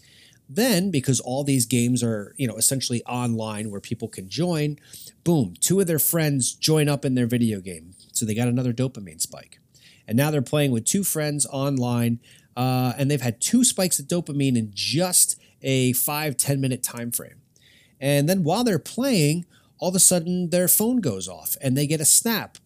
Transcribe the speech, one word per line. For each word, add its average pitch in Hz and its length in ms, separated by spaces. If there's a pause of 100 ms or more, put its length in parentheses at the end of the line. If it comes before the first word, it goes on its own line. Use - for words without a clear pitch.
(480)
then, 190 440
because 131 280
all 131 240
these 135 220
games 120 380
are, 107 340
you 135 100
know, 104 100
essentially 120 480
online 113 680
where 98 80
people 113 280
can 95 220
join, 151 480 (460)
boom, 139 360
two 190 200
of 190 80
their 160 120
friends 147 540
join 151 340
up 143 160
in 131 120
their 123 100
video 113 360
game. 87 340 (160)
So - 140
they 107 100
got 120 120
another 123 260
dopamine 113 480
spike. - 380 (480)
And 107 80
now 143 140
they're 151 140
playing 143 280
with 113 140
two 196 180
friends 151 440
online, 120 720 (360)
uh, 127 400
and 139 140
they've 143 120
had 120 200
two 247 220
spikes - 340
of 143 100
dopamine 143 480
in 110 180
just 139 640 (280)
a 131 300
five, 147 440
ten 139 240
minute 127 220
time 120 260
frame. - 320 (580)
And 143 300
then 190 140
while 185 200
they're 214 140
playing, 175 680 (340)
all 165 100
of 185 60
a 185 40
sudden 180 520
their 180 160
phone 233 340
goes 95 260
off 85 320
and 131 160
they 147 120
get 151 120
a 151 60
snap 202 600